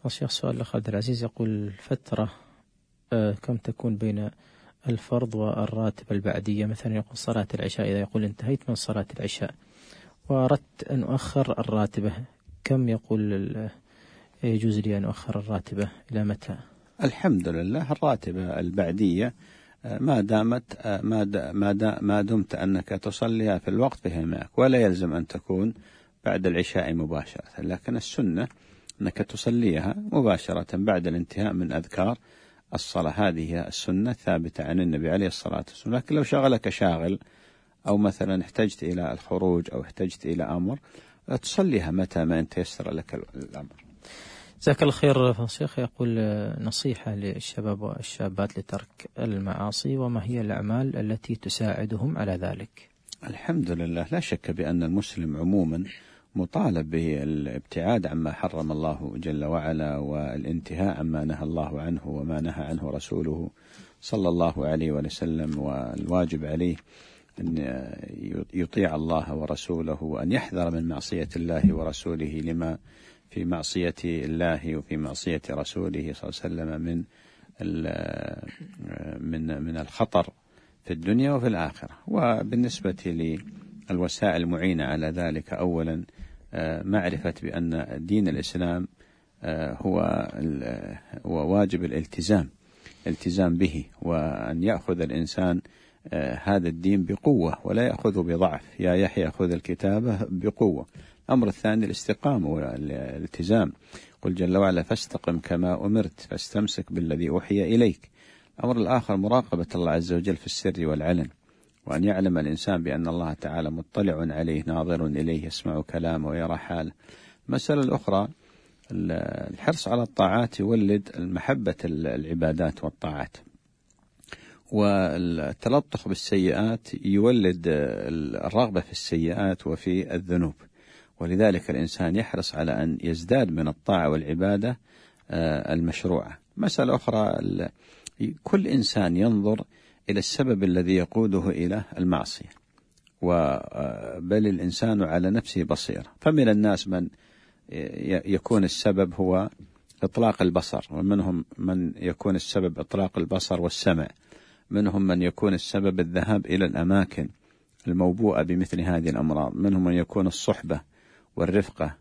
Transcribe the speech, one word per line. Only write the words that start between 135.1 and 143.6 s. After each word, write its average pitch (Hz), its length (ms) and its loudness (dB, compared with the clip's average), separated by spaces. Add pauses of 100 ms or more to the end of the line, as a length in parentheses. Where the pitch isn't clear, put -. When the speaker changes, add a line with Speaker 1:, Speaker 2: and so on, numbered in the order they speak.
Speaker 2:
آه، 78 440 0
المشروعة. 82 640 0 (180)
مسألة 135 380 2
أخرى، 110 440 2
ال-، 92 300 -2 (760)
كل 196 220 2
إنسان 98 500 2
ينظر 107 480 4 (460)
إلى - 80 2
السبب 117 460 2
الذي 92 300 4
يقوده 95 540 2
إلى 90 360 0 (140)
المعصية، 90 500 0 (760)
و-، 82 340 4 (640)